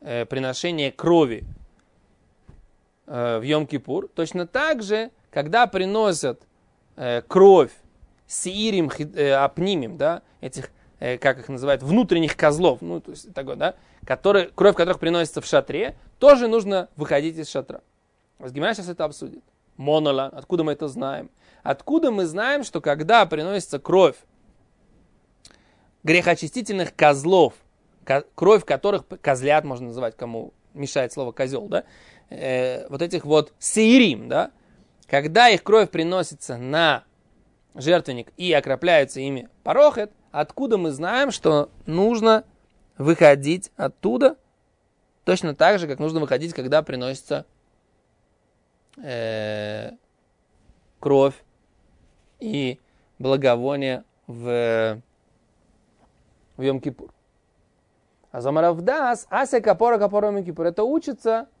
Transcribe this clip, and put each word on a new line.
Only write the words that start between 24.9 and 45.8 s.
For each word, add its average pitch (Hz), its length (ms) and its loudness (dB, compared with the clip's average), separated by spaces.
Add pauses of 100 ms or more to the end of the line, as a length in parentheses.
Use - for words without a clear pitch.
грехоочистительных 175 880 -2
козлов, 151 600 4 (500)
ко-, 139 200 -2 (100)
кровь 190 300 4
которых, 190 400 -2
п-, - 140 -18
козлят 143 460 0
можно 127 240 -10
называть, 117 280 -8
кому 117 380 -12 (180)
мешает 135 400 -6
слово 127 200 -8
"козёл", 139 360 -6
да, - 160 -4 (460)
э, 127 580 -6
вот 139 140 -8
этих 170 240 -6
вот 151 320 2
сеирим, 220 720 4
да, - 220 -2 (560)
когда 156 440 4
их 190 120 2
кровь 208 280 4
приносится 165 680 -4
на 139 480 0 (720)
жертвенник 139 640 -2
и 180 140 -4
окропляется 139 680 2
ими 135 300 -8 (120)
парохет, 247 480 2 (200)
откуда 214 480 -2
мы 170 120 -2
знаем, 202 400 -2
что 151 400 0 (140)
нужно 220 600 2 (520)
выходить 151 800 4
оттуда 247 640 0 (840)
точно 175 300 -2
так 185 240 4
же, 170 80 -6